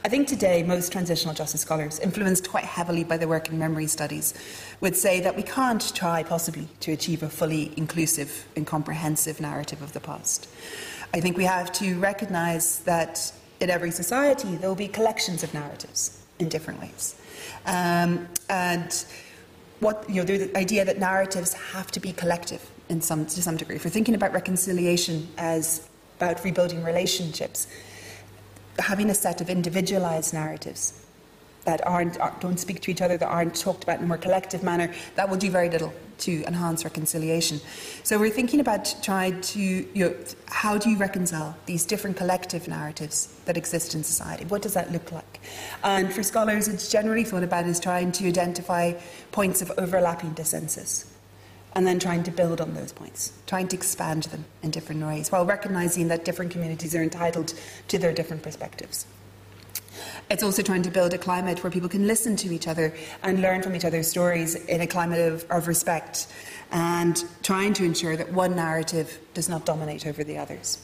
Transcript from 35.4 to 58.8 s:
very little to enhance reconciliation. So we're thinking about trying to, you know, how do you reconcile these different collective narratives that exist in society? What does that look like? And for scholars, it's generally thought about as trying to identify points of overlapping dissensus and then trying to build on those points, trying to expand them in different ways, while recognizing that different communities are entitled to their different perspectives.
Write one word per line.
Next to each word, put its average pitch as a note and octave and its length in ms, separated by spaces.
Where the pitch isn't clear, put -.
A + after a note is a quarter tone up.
very F3 200
little D#3+ 240
to D#3+ 280
enhance E3+ 380
reconciliation. D#3+ 800
So G#3+ 160
we're G#3+ 120
thinking B3 280
about G#3+ 420
trying F#3 400
to, - 180
you F#3 460
know, E3 100
how G#3 300
do G#3 120
you G#3+ 80
reconcile E3+ 580
these E3+ 200
different G3 320
collective F3+ 500
narratives D#3 600
that F3 100
exist E3 400
in D#3 80
society? - 420
What G3+ 160
does G3 120
that F3+ 180
look E3+ 200
like? - 280
And F#3+ 300
for A3 100
scholars, G#3+ 440
it's F#3+ 220
generally A3 340
thought F#3 200
about F3 220
as F3 140
trying F3+ 340
to G3 140
identify F3 680
points F#3+ 300
of F3+ 160
overlapping F3 560
dissensus D#3+ 720
and F#3 120
then F3+ 140
trying F3 240
to F3 80
build E3 280
on D#3+ 140
those D3+ 180
points, - 400
trying F#3 240
to F#3+ 60
expand D#3+ 480
them D#3 200
in D#3+ 80
different D#3 320
ways, D3+ 280
while F3+ 140
recognizing F3+ 640
that E3 180
different F3 260
communities D#3+ 440
are E3 80
entitled E3 500
to G3+ 100
their E3+ 140
different D#3+ 320
perspectives. - 600